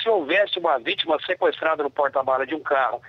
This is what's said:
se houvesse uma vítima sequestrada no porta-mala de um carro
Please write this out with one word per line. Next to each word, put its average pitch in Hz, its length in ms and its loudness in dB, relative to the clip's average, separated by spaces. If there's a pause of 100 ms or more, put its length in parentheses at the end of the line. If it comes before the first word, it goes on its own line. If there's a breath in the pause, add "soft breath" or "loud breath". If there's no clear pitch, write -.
se - 60 -2
houvesse 190 520 2
uma 160 180 2
vítima 151 480 -2
sequestrada 160 580 0
no 143 60 -2
porta-mala 135 560 0
de 147 100 -4
um 151 60 -8
carro 123 480 0